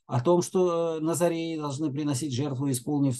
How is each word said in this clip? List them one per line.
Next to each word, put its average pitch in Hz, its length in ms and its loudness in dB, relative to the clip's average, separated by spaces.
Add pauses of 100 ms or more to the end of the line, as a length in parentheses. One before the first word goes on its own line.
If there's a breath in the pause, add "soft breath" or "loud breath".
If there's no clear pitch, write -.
о 131 140 -2
том, 175 220 4
что, 170 560 0
э, - 20 -8
назареи 165 580 0
должны 147 360 -4
приносить 147 400 -2
жертву, 139 360 -2
исполнив 139 500 0